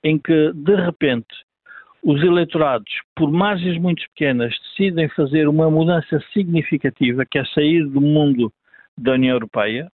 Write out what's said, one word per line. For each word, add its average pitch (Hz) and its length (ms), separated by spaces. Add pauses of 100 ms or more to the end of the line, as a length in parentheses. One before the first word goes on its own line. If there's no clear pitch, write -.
em 156 160
que, 156 360
de 156 200
repente, 156 540 (720)
os 147 200
eleitorados, 160 680 (240)
por 156 160
margens 180 480
muito 175 240 (120)
pequenas, 120 420 (140)
decidem 165 400
fazer 151 360
uma 156 240
mudança 160 520 (100)
significativa, 143 960
que 147 80
é 131 80
sair 156 380
do 139 160
mundo 143 500 (460)
da 127 160
União 127 220
Europeia 113 600